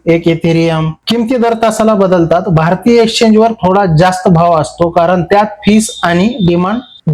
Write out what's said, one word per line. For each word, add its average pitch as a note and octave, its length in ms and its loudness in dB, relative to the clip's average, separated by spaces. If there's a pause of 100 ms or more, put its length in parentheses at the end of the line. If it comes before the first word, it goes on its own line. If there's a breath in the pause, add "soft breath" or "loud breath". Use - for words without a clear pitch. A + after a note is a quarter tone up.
एक E3 220 0
Ethereum, E3 600 -2 (160)
किमती A#3 300 -2
दर A#3 260 0
तासाला A3 320 0
बदलतात. F3+ 540 0
भारतीय F3+ 540 2
एक्सचेंजवर A3+ 500 2
थोडा F#3 460 0
जास्त F#3 300 0
भाव E3+ 320 2
असतो, E3+ 300 -4
कारण F3 320 0
त्यात G#3 240 0
फीस G#3+ 560 -2
आणि F3+ 460 0
डिमांड F3+ 640 -4